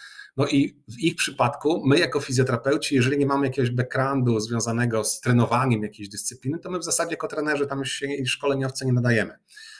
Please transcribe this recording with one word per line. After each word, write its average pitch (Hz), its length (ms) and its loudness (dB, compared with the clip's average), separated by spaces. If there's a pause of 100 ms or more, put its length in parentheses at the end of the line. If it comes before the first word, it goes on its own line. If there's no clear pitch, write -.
(360)
No 143 100 2
i - 420 2
w 117 100 -10
ich 160 180 0
przypadku 127 720 0
my 139 120 6
jako 165 220 0
fizjoterapeuci, 131 760 0
jeżeli 135 240 4
nie 139 80 2
mamy 139 200 2
jakiegoś 127 240 0
backgroundu 123 720 0
związanego 113 640 0
z - 160 -2
trenowaniem 120 640 2
jakiejś 104 260 -8
dyscypliny, 131 500 -6
to 185 120 -12
my 180 80 -4
w 160 60 -10
zasadzie 165 260 0
jako - 180 -6
trenerzy 147 380 -2
tam 139 120 -4
już 135 120 -4
się - 160 -6
i 139 200 -4
szkoleniowcy 135 600 -2
nie 127 60 2
nadajemy. 120 460 2 (420)